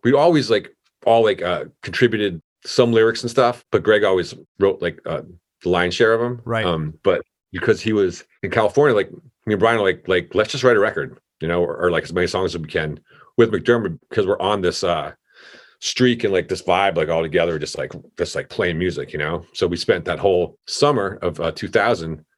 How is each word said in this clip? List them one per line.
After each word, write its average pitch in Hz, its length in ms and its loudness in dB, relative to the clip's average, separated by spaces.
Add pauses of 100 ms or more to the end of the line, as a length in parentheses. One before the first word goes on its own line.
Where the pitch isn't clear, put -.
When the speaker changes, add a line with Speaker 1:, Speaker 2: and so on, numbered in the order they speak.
Speaker 1:
We 123 80 4
always, 143 360 4
like, - 240 0 (320)
all, 117 200 6
like, 95 160 2
uh, 85 240 -4 (180)
contributed 104 580 0 (240)
some 120 280 2
lyrics 113 280 2
and 123 80 -6
stuff, 120 420 0
but 101 120 0
Greg 104 220 4
always 92 280 0 (260)
wrote, 98 220 2
like, 85 240 -6
uh, 80 180 -6 (380)
the 87 80 -4
lion's 87 260 0
share 113 180 4
of 113 80 0
'em. 123 240 -6
Speaker 2:
Right. 113 200 -4
Speaker 1:
Um, 80 380 -4
but 92 180 0 (300)
because 92 300 -2
he 110 100 -2
was 98 320 0 (200)
in 95 80 -6
California, 120 440 2
like, 98 160 0 (340)
me 107 100 0
and 95 40 -4
Brian 113 200 4
were 101 60 2
like, 90 220 -2
like, 90 260 0
"Let's 104 200 0
just 127 100 -6
write 123 140 6
a - 20 2
record, 78 400 -2 (220)
you 80 80 -4
know, 87 120 0
or, 82 140 -2
or, 87 160 0
like, 80 120 0
as 85 100 -12
many 90 140 0
songs 90 280 -4
as 82 60 -6
we 78 80 -12
can 76 280 -4 (380)
with 113 160 4
McDermott," 104 480 0 (100)
because 104 160 0
we're 95 140 0
on 101 220 -2
this, 90 240 -2
uh, 78 260 -2 (680)
streak 123 440 0
and, 101 100 0
like, 90 160 0
this 90 140 -6
vibe, 95 340 2
like, 80 100 0
all 82 140 0
together, 82 380 0
just, - 180 -8
like, 67 160 -8 (240)
just, - 180 -4
like, 73 140 -8
playing 90 300 -2
music, 80 340 -4
you 78 60 -8
know? 80 340 -6
So 92 140 -2
we 85 100 -4
spent 90 280 -2
that 82 120 -4
whole 90 480 0
summer 117 560 0
of, 82 180 -4
uh, 82 120 -2
two - 160 -10
thousand 90 580 -2 (120)